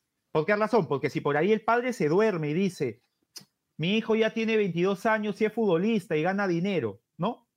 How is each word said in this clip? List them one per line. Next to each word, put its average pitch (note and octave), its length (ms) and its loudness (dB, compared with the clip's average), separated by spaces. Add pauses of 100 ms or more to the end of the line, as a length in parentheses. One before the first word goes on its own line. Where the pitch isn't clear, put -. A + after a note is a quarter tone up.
(320)
¿Por D#3 140 0
qué G#3 100 2
razón? G#3 320 2
Porque C#3 220 -2
si D#3 100 -6
por C#3+ 160 0
ahí F3 160 2
el A3 100 2
padre A#3+ 300 0
se E3+ 160 -2
duerme E3+ 420 2
y D3 40 -4
dice, E3 480 -4 (720)
"Mi F3+ 200 -2
hijo A3 180 0
ya A3 160 2
tiene A3 260 0
veintidós F#3+ 500 0
años G#3+ 340 0
y A3 60 2
es G#3+ 60 -4
futbolista G#3 640 0
y D3+ 60 0
gana G3 260 0
dinero", E3+ 520 -2 (160)
¿no? G#3+ 400 -6